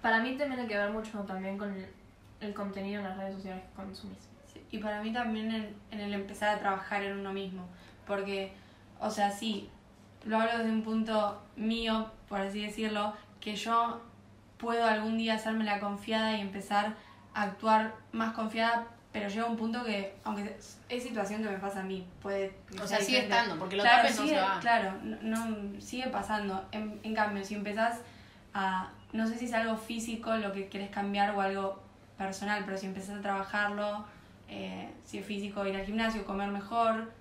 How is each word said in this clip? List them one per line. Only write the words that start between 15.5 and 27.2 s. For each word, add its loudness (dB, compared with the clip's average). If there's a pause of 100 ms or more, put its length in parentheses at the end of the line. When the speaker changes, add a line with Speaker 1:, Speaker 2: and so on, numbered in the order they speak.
Speaker 2:
la 2
confiada 0
y -2
empezar 0 (380)
a 0
actuar 4 (200)
más 0
confiada, 2 (240)
pero -2
llega 0
un 0
punto 0
que, -2
aunque -4 (340)
es -4
situación -2
que 0
me -2
pasa -4
a -4
mí, -4 (140)
puede -2 (160)
que -12
Speaker 3:
O -4
Speaker 2:
sea 2
Speaker 3:
sea, 4
sigue 4
Speaker 2:
diferente. 2
Speaker 3:
estando, 4
porque -2
lo 4
Speaker 2:
Claro, 10
Speaker 3:
tapes 6
no 2
Speaker 2:
sigue, 4
Speaker 3:
se 6
va. 4
Speaker 2:
claro, 4 (100)
no, -4 (280)
no, -4
sigue -4
pasando. 0
En, -4
en -2
cambio, 2